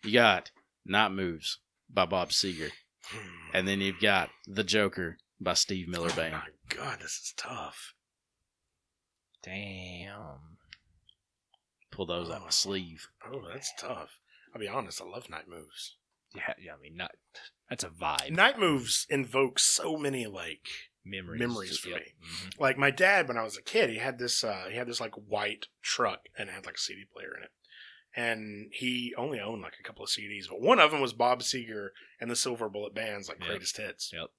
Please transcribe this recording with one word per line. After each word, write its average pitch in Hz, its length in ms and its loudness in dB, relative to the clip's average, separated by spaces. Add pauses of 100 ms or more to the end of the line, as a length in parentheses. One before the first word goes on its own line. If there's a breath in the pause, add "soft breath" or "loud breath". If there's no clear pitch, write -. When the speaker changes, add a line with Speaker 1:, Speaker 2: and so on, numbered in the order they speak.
Speaker 1:
You 107 100 0
got 110 360 8 (340)
Night 101 260 4
Moves 90 500 -4 (300)
by 92 180 6
Bob 87 240 0
Seger, 80 400 -2 (340)
Speaker 2:
Hmm. - 140 -10 (340)
Speaker 1:
and 92 140 2
then 98 140 2
you've 98 180 -2
got 98 320 6 (160)
The 104 160 0
Joker 95 560 2 (200)
by 90 140 2
Steve 92 340 0
Miller 87 240 0
Speaker 2:
Oh - 40 0
Speaker 1:
Band. 80 180 0
Speaker 2:
my 78 140 -8 (220)
God, - 320 -4
this - 180 -10
is - 180 -10
tough. - 560 -10 (1500)
Speaker 3:
Damn. 92 1120 -12 (1300)
Speaker 1:
Pull 95 160 -6
those 85 220 -4
out 82 120 -8
my 92 60 -16
Speaker 2:
Oh. 85 40 -2
Speaker 1:
sleeve. 92 580 -2 (160)
Speaker 2:
Oh, 131 220 -10
that's 120 300 -10
tough. - 420 -10 (340 soft breath)
I'll 117 80 -12
be 101 60 -6
honest, 101 340 -6
I - 40 -12
love 101 240 -14
Night 80 180 -12
Moves. - 500 -14 (360)
Speaker 3:
Yeah, - 260 -6
yeah, 82 140 -16
I 73 40 -18
mean, 73 180 -20
not, 90 160 -8 (580 loud breath)
that's - 140 -6
a 87 60 -6
vibe. 139 420 -2
Speaker 2:
Night 214 260 6
Moves 143 520 2
invoke 135 500 2
so 160 380 4
many, 135 280 -2
like, 87 420 -10 (380)
Speaker 3:
Memories. 95 340 -8
Speaker 2:
memories 107 380 -2
for 90 120 -6
Speaker 3:
Yep. 90 100 -4
Speaker 2:
me. - 140 -14 (100)
Speaker 3:
Mm-hmm. - 380 -8
Speaker 2:
Like, 131 160 6
my 139 120 6
dad, 180 380 6
when 120 100 -2
I 113 60 0
was 107 140 -6
a - 40 -12
kid, 214 280 4
he 110 80 -4
had 123 200 -2
this, 123 260 0
uh, 98 260 -2
he 107 80 -6
had 123 100 -4
this, 117 140 -4
like, 113 140 -6
white 104 520 -2 (140)
truck, - 460 0 (100)
and 101 120 -6
it 98 40 -10
had, 98 120 -12
like, - 100 -10
a - 40 -8
C - 160 -4
D 98 100 -14
player - 320 -14
in - 60 -14
it. - 80 -18 (640 loud breath)
And 110 580 -4
he 123 420 -2
only 127 240 -2
owned, 104 220 -6
like, 87 180 -12
a - 40 -20
couple - 200 -12
of - 60 -8
C 104 180 -2
Ds, 101 200 -10
but 101 140 -8
one 208 180 8
of 151 120 12
them 151 100 2
was 120 120 0
Bob 120 280 4
Seger 110 480 -4 (300 loud breath)
and 120 120 -4
the 117 40 0
Silver 117 340 0
Bullet 101 260 -6
Band's, 104 320 -6
like, 78 120 -10
Speaker 3:
Yep. 87 100 -6
Speaker 2:
greatest 85 280 -4
hits. - 360 -8
Speaker 3:
Yep. 80 260 -8